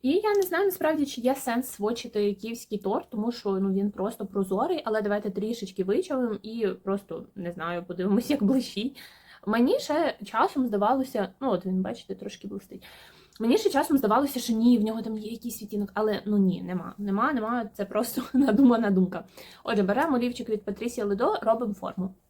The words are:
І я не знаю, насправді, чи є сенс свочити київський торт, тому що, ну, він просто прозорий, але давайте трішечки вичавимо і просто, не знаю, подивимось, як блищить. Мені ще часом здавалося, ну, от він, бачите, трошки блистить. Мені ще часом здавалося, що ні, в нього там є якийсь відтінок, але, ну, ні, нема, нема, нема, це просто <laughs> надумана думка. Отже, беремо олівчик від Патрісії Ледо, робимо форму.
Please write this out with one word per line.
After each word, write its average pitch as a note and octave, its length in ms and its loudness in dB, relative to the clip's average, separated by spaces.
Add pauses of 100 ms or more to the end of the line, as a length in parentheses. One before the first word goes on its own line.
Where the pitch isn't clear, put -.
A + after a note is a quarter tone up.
І B3+ 80 2
я G#4 240 2
не G4+ 80 4
знаю, F#4 220 0
насправді, D#4+ 420 0
чи C4 140 -8
є B3+ 140 2
сенс B3 340 -2
свочити G#3 680 -2
київський A3 440 -8
торт, G#3 320 -4
тому A3+ 220 -2
що, G#3 180 -6
ну, F#3+ 220 0
він G3 180 0
просто G3+ 360 -6
прозорий, G3+ 580 -2
але G#3+ 180 0
давайте G#3 280 -2
трішечки G#3 540 -6
вичавимо A#3+ 580 0
і A3 260 -4 (160)
просто, G3 500 -6
не F3 180 -8
знаю, F3 320 -6
подивимось, G3 460 0
як C#4+ 120 2
блищить. A#3+ 580 0 (460)
Мені B3 320 4
ще D4+ 460 0
часом C4 420 0
здавалося, A3 600 0 (120)
ну, C4+ 100 -2
от F3+ 160 -2
він, F#3 160 0
бачите, F#3 320 -6
трошки G3 340 -12
блистить. G3 380 -14 (540)
Мені B3 180 4
ще G#4 120 2
часом C#4 280 2
здавалося, B3+ 420 2
що A#3 120 -2
ні, A#3 260 6
в G#3 60 2
нього A3 180 -2
там A3 160 -6
є G#3+ 120 -10
якийсь A#3 320 -10
відтінок, G#3 320 -6
але, G#3 320 -2
ну, G#3 120 2
ні, F3+ 240 2
нема, F3 360 -8
нема, G#3 340 0
нема, A#3 420 -2
це G3+ 100 -6
просто B3 440 -2
<laughs> - 60 -12
надумана A#3+ 560 6
думка. F#3 340 2 (400)
Отже, G#3 180 2
беремо B3+ 340 2
олівчик A#3+ 320 -2
від G#3+ 160 -4
Патрісії A3+ 400 -4
Ледо, A3+ 380 2
робимо A3 320 0
форму. F#3+ 400 -6 (160)